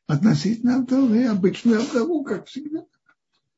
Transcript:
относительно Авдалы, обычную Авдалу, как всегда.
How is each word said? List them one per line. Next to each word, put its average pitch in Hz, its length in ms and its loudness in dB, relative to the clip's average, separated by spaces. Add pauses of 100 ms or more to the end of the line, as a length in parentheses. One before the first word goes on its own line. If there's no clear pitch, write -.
относительно 196 720 0
Авдалы, 254 500 2
обычную 208 520 2
Авдалу, 285 460 -2
как 208 220 -8
всегда. 302 380 -12 (720)